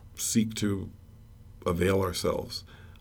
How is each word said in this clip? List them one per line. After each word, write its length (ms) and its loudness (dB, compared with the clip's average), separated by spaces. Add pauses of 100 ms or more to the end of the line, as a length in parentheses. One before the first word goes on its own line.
(160)
seek 380 2
to 360 0 (760)
avail 360 4
ourselves 640 -2 (380)